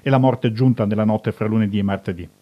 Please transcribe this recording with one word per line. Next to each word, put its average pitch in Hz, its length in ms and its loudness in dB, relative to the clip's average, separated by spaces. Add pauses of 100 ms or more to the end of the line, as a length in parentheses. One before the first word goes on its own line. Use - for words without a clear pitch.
e 139 80 -2
la 135 80 4
morte 127 300 2
è - 20 2
giunta 117 360 0
nella 107 180 0
notte 107 260 0
fra 107 160 -6
lunedì 107 320 0
e 101 60 -2
martedì. 95 440 -6 (140)